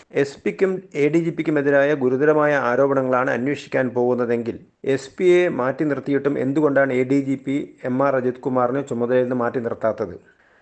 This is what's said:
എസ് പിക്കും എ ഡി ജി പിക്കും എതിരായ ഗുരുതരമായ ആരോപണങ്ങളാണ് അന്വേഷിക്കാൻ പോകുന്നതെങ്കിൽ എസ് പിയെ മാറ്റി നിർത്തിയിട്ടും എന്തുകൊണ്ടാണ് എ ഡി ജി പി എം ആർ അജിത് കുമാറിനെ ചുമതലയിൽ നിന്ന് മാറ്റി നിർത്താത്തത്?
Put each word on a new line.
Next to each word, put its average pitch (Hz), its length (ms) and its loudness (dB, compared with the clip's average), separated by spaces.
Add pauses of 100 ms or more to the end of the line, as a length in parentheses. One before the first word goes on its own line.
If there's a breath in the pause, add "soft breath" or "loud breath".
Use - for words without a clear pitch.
(120)
എസ് 139 300 -2
പിക്കും 190 400 -2 (120)
എ 147 140 2
ഡി 160 100 2
ജി 165 120 0
പിക്കും 160 280 -2
എതിരായ 143 360 4
ഗുരുതരമായ 147 600 2
ആരോപണങ്ങളാണ് 131 760 2
അന്വേഷിക്കാൻ 131 600 -2
പോകുന്നതെങ്കിൽ 120 680 -2 (260)
എസ് 135 340 -2
പിയെ 180 300 4
മാറ്റി 131 360 -2
നിർത്തിയിട്ടും 139 540 0
എന്തുകൊണ്ടാണ് 139 540 2
എ 127 120 2
ഡി 139 160 2
ജി 135 140 -2
പി 139 400 -6 (100)
എം 131 220 0
ആർ 135 100 2
അജിത് 123 240 -2
കുമാറിനെ 127 420 0
ചുമതലയിൽ 123 400 0
നിന്ന് 127 120 -2
മാറ്റി 120 260 -2
നിർത്താത്തത്? 107 540 -4 (480 soft breath)